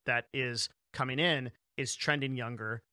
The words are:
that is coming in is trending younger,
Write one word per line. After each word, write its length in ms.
that 280
is 360
coming 260
in 320
is 160
trending 440
younger, 440